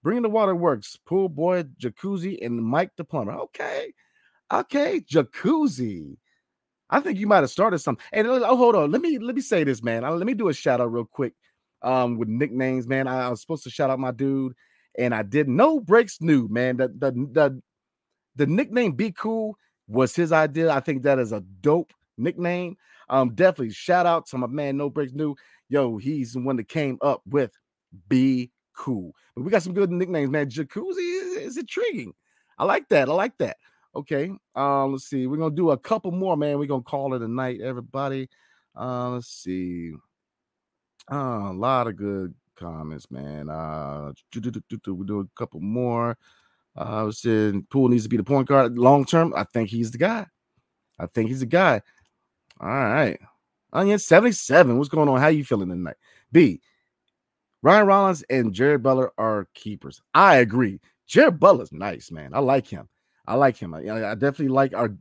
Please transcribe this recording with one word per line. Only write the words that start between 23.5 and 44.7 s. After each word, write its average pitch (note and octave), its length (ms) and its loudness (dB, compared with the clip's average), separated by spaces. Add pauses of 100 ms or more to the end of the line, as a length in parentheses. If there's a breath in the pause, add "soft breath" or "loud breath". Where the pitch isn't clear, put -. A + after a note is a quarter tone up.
shout F3+ 340 0
out E3 220 2
to C3 100 -10
my B2 100 -4
man, C#3 300 -4
No C#3+ 120 -4
Breaks C3 240 -6
New. D3 220 -6 (320 soft breath)
Yo, B2+ 300 0
he's B2+ 360 -6
the C3 60 -6
one C3 160 -2
that A2+ 140 -6
came C#3 320 -4
up C#3 260 0
with B2+ 240 -2 (560)
Be B2+ 440 2 (240)
Cool. F#2+ 380 -8 (220)
But B2 80 -10
we F#3 80 -4
got G3 120 2
some F3+ 100 -8
good F#3+ 180 0
nicknames, F3 400 -2
man. D3 180 -2
Jacuzzi G3+ 480 -8
is, F4+ 400 -6
is C4 200 -10
intriguing. D#4+ 560 -6 (440)
I - 80 -2
like - 240 0
that. C#3+ 180 4
I D3 60 -2
like F#3+ 240 -2
that. - 200 -4 (380)
Okay. D3 360 -4 (240)
Uh, C#3 300 0
let's C3+ 200 -4
see. C3 200 -4
We're C#3+ 120 -4
gonna D#3 180 -2
do E3 160 2
a C3 60 2
couple G#3+ 340 -4
more, F3+ 260 -2
man. D3 220 -2
We're D3 80 -4
gonna C3 160 -4
call C3+ 320 -6
it A#2+ 80 -6
a A2 40 -8
night, B2+ 340 -6
everybody. C3 680 -8 (500)
Uh, B2 320 -6
let's B2 160 -10
see. F2+ 640 -10 (1160)
Uh, B2 380 -6
a F#2 40 -8
lot A#2+ 340 0
of G#2 80 -8
good F#2+ 400 -6 (200)
comments, D#2 540 -12
man. D2 400 -12
Uh, D2+ 600 -10 (200)
do, - 80 -10
do, A#2 120 -8
do, A2+ 180 -10
do, - 140 -12